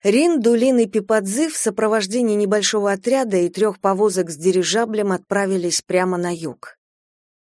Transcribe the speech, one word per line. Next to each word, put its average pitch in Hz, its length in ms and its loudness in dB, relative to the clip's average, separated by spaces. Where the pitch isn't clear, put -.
Рин, 277 380 2
Дулин 240 380 4
и 226 80 4
Пипадзы 214 640 -2
в 311 80 -8
сопровождении 214 800 0
небольшого 202 560 0
отряда 226 460 0
и 175 100 2
трёх 196 320 -2
повозок 190 500 0
с 151 60 -12
дирижаблем 196 760 0
отправились 190 720 -2
прямо 185 340 0
на 175 180 -4
юг. 160 420 -12